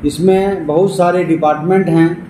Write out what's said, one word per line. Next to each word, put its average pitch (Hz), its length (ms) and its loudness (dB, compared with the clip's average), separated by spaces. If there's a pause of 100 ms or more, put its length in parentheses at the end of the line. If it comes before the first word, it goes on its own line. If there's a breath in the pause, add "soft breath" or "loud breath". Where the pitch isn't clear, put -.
इसमें 185 600 0
बहुत 175 300 0
सारे 175 260 0
department 160 640 0
हैं 165 420 0